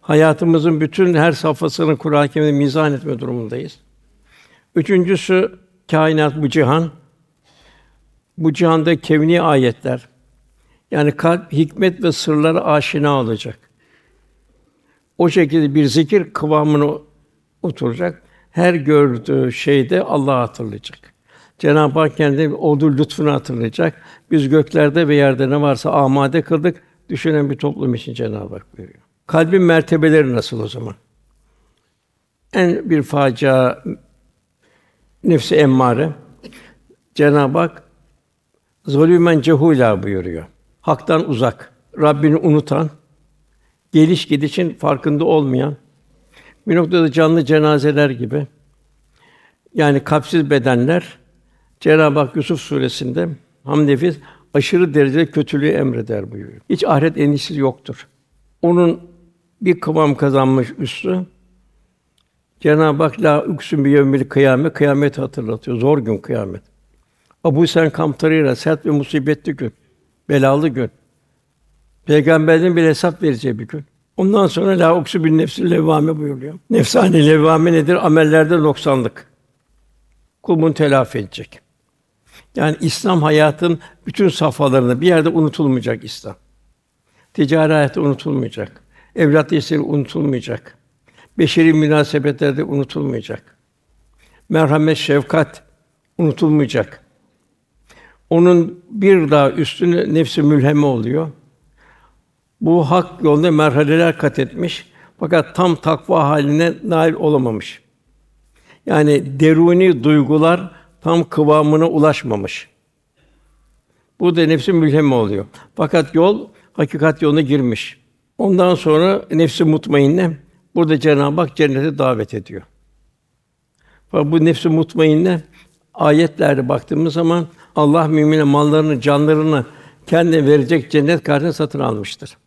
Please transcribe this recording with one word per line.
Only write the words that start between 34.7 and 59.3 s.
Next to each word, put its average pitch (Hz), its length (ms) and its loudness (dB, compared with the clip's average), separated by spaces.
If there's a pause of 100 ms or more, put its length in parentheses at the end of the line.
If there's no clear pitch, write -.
nefsi 160 320 0
emmare. 135 540 2 (1040)
Cenab-ı 147 440 2
Hak 170 240 -4 (1040)
"Zulümen 165 540 4
cehûlâ" 131 640 2
buyuruyor. 90 420 -8 (360)
Haktan - 480 -2
uzak, 123 440 -4 (280)
Rabbini 151 360 2
unutan, 151 540 0 (1040)
geliş 160 340 4
gidişin 151 480 -4
farkında 147 500 -2
olmayan, 143 520 0 (920)
bir 165 80 2
noktada 170 360 0
canlı 160 320 2
cenazeler 147 640 2
gibi. 127 360 -6 (1300)
Yani 143 300 0
kalpsiz 151 460 -2
bedenler, 135 680 0 (640)
Cenab-ı 156 380 4
Hak 135 180 -2
Yusuf 151 240 -4
suresinde 131 680 -6 (360)
hamnefis 147 540 0 (360)
aşırı 175 400 0
derecede 147 320 2
kötülüğü 147 420 -2
emreder 117 640 -4
buyuruyor. - 280 -16 (100)
Hiç - 140 -2
ahiret 156 340 0
endişesi 147 420 -2
yoktur. 131 480 -6 (540)
Onun 170 380 2 (600)